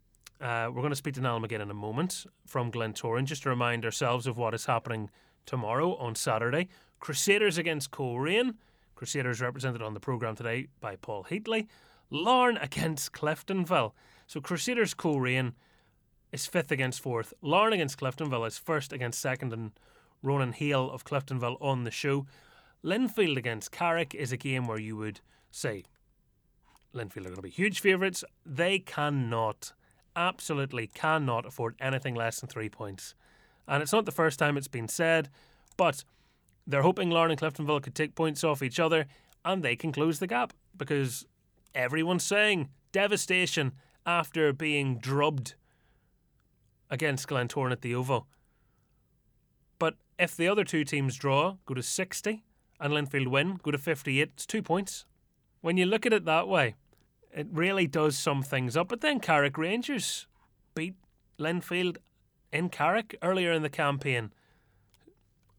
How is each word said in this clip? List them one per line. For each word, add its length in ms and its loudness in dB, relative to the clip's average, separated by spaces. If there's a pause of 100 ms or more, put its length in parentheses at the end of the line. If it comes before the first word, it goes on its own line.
(400)
Uh, 320 -2
we're 100 -4
gonna 120 0
speak 200 -6
to 60 -6
Niall 200 0
McGinn 200 -4
in 100 -8
a 40 -8
moment 500 -4 (220)
from 240 -2
Glentoran, 540 -2
just 180 -6
to 60 0
remind 360 0
ourselves 440 0
of 100 -4
what 160 -2
is 120 -6
happening 440 -2 (340)
tomorrow 520 -2
on 180 -6
Saturday. 540 0 (320)
Crusaders 580 2
against 320 -2
Coleraine. 640 0 (400)
Crusaders 460 -2
represented 420 -2
on 100 -6
the 80 -8
programme 360 -4
today 320 -4 (120)
by 140 -8
Paul 340 -10
Heatley. 380 -2 (440)
Larne 480 4
against 540 -4
Cliftonville. 800 0 (360)
So 120 -8
Crusaders 540 0
Coleraine 600 2 (760)
is 160 -6
fifth 240 0
against 300 -2
fourth. 420 -4
Larne 300 4
against 260 0
Cliftonville 480 -2
is 100 -6
first 360 -2
against 280 -4
second, 320 -2
and 200 -8 (500)
Ronan 300 2
Hale 360 0
of 160 -10
Cliftonville 560 -2
on 220 0
the 80 -4
show. 340 0 (600)
Linfield 520 2
against 360 -4
Carrick 420 0
is 160 -4
a 60 -4
game 320 -2
where 100 -4
you 180 -6
would 240 -8 (300)
say 320 -6 (1120)
Linfield 320 -10
are 40 -10
gonna 120 -12
be 80 -10
huge 300 0
favourites. 420 2 (240)
They 320 0
cannot, 920 0 (420)
absolutely 720 -2
cannot 580 0
afford 360 -6
anything 340 -2
less 260 -2
than 80 -12
three 200 -6
points. 480 -12 (500)
And 160 2
it's 100 -2
not 140 4
the 60 -8
first 260 2
time 180 4
it's 120 -6
been 180 -6
said, 420 2 (480)
but 280 2 (640)
they're 160 2
hoping 280 4
Larne 220 6
and 80 0
Cliftonville 420 0
could 140 -10
take 180 -2
points 300 0
off 180 2
each 160 -4
other 280 4 (380)
and 180 0
they 120 2
can 160 -4
close 300 2
the 80 -2
gap, 240 0 (240)
because 500 -2 (480)
everyone's 500 0
saying 440 2 (240)
devastation 800 2 (340)
after 460 4
being 460 0
drubbed 580 0 (1300)
against 360 0
Glentoran 460 0
at 100 -6
the 120 -2
Oval. 340 0 (1500)
But 160 2 (200)
if 200 0
the 100 2
other 180 4
two 200 0
teams 320 -2
draw, 400 2 (100)
go 80 -6
to 80 -4
sixty, 640 -4 (360)
and 120 -2
Linfield 340 0
win, 360 2
go 80 -2
to 80 0
fifty-eight, 560 0
it's 120 -12
two 160 -2
points. 420 -2 (560)
When 160 2
you 80 6
look 220 2
at 60 6
it 140 4
that 200 4
way, 300 2 (580)
it 180 -6
really 360 2
does 280 2
sum 260 0
things 340 0
up. 120 2
But 120 -4
then 180 2
Carrick 400 4
Rangers 720 -2 (480)
beat 180 -4 (440)
Linfield 580 0 (560)
in 160 0
Carrick 520 0
earlier 300 2
in 120 2
the 60 0
campaign. 640 0 (1300)